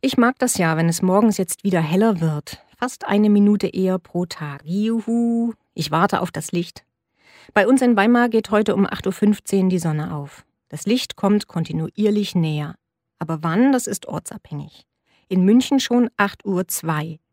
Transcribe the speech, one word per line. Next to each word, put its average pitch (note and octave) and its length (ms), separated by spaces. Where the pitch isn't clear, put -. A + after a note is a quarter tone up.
Ich C4+ 160
mag B3 220
das - 180
ja, D#3+ 200
wenn E3 120
es E3 120
morgens G3 360
jetzt - 260
wieder F#3 180
heller F#3 400
wird. D#3 420
Fast - 280
eine G#3 240
Minute G3+ 380
eher F#3 300
pro F3 280
Tag. D3 400
Juhu, A3+ 880
ich - 180
warte F3 300
auf F3+ 100
das - 200
Licht. - 340
Bei G#3 140
uns C4 140
in B3 140
Weimar A#3+ 340
geht A3 220
heute G#3+ 240
um G3 100
acht - 220
Uhr F#3+ 60
fünfzehn G3 560
die F#3 100
Sonne D#3+ 340
auf. C#3+ 320
Das - 160
Licht B3 300
kommt G3+ 320
kontinuierlich F#3 880
näher. D3+ 400
Aber D#3 260
wann, G#3 280
das B3+ 160
ist - 200
ortsabhängig. - 760
In F#3 180
München B3+ 340
schon A#3+ 380
acht - 280
Uhr F#3 220
zwei. D#3+ 520